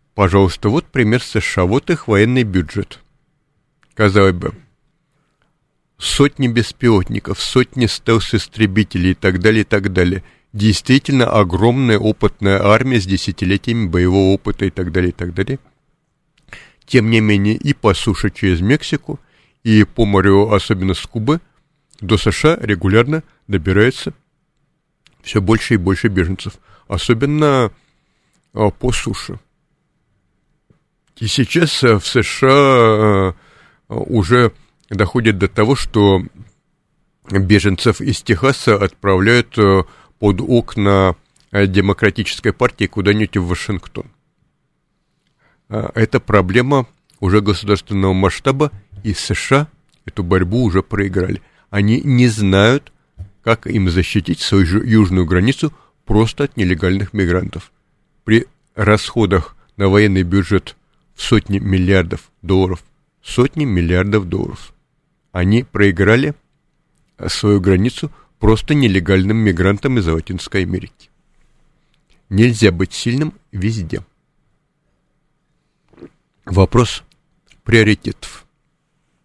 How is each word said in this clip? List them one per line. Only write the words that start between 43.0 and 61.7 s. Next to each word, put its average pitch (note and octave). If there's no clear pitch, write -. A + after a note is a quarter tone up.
в F2+
Вашингтон. -
А, -
это A2
проблема A#2+
уже G2+
государственного G2
масштаба, C3+
и G#2+
С -
Ш C3+
А D#3
эту -
борьбу F2+
уже F#2+
проиграли. F#2+
Они G#2
не B2
знают, G#2+
как A2+
им G2
защитить F2
свою G2
жу-, F#2
южную F#2+
границу G2
просто A2
от -
нелегальных F#2
мигрантов. F#2
При A2
расходах G2+
на G2
военный G2
бюджет F#2
в -
сотни G2
миллиардов F#2